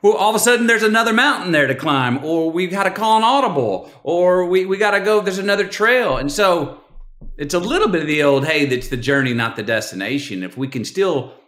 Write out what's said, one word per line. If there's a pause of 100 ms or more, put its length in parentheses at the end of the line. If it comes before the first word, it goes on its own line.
Well,
all
of
a
sudden,
there's
another
mountain
there
to
climb,
or
we
gotta
call
an
audible, (100)
or
we,
we
gotta
go,
there's
another
trail.
And
so (560)
it's
a
little
bit
of
the
old,
"Hey,
it's
the
journey,
not
the
destination."
If
we
can
still (120)